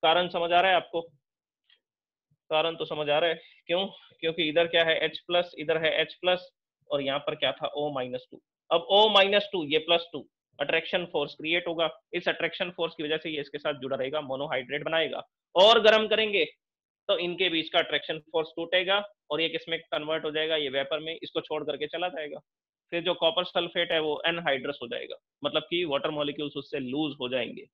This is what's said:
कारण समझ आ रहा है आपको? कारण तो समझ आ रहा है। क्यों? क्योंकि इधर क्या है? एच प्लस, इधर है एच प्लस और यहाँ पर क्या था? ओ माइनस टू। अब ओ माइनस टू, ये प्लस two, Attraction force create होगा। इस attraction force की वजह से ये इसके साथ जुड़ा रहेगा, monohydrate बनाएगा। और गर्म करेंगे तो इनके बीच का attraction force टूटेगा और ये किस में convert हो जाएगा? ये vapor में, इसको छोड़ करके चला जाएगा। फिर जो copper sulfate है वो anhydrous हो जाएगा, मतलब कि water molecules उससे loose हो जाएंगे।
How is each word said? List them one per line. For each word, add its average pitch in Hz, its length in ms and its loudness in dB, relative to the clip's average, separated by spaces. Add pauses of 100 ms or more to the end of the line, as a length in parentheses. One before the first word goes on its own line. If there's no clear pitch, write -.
कारण 170 260 4
समझ 170 240 -2
आ 175 80 8
रहा 190 100 6
है 180 60 6
आपको? 165 240 0 (1500)
कारण 160 260 0
तो 160 80 -6
समझ 151 240 -4
आ 147 100 4
रहा 170 120 2
है। 165 100 -4 (260)
क्यों? 180 200 0 (340)
क्योंकि 160 280 0
इधर 165 180 4
क्या 170 180 4
है? 160 200 2
एच 160 160 -4
प्लस, 175 380 0
इधर 156 260 0
है 156 160 2
एच 156 140 -2
प्लस 180 340 0 (420)
और 143 120 -2
यहाँ 135 160 -2
पर 151 160 -4
क्या 139 180 0
था? 143 160 -6
ओ 147 240 -4
माइनस 127 380 -6
टू। - 100 -20 (300)
अब 170 200 2
ओ 214 200 8
माइनस 202 420 4
टू, 180 120 -2
ये 147 160 0
प्लस 170 320 2
two, 139 140 -10 (320)
Attraction 165 540 -2
force 143 220 -2
create 170 340 -2
होगा। 165 200 0 (260)
इस 175 140 -2
attraction 165 420 -2
force 165 240 -4
की 170 80 -8
वजह 151 140 -2
से 160 140 -6
ये 151 100 -6
इसके 143 180 -10
साथ 147 220 -4
जुड़ा 135 160 -4
रहेगा, 135 260 -2
monohydrate 135 600 -4
बनाएगा। 156 380 -2 (320)
और 220 280 10
गर्म 220 260 6
करेंगे 208 360 2 (640)
तो 196 100 2
इनके 175 300 -2
बीच 160 200 -2
का 180 100 2
attraction 156 400 -2 (100)
force 160 280 -2
टूटेगा 180 460 0 (280)
और 151 100 -2
ये 165 80 0
किस 160 200 -6
में 165 140 -4
convert 156 420 -4
हो 156 60 -2
जाएगा? 156 260 -2
ये 147 140 -2
vapor 139 300 -2
में, 160 140 -8
इसको 156 260 -6
छोड़ 151 240 -6
करके 143 220 -6
चला 175 220 -6
जाएगा। 151 320 -10 (520)
फिर 170 100 -2
जो 175 120 0
copper 165 300 2
sulfate 170 480 -2
है 165 80 4
वो 151 260 -2
anhydrous 147 560 -2
हो 120 60 -10
जाएगा, 120 280 -8 (260)
मतलब 147 200 0
कि 175 220 -2
water 143 260 -2
molecules 147 460 -6
उससे 147 240 -8
loose 139 400 -4
हो 123 80 -4
जाएंगे। 123 460 -6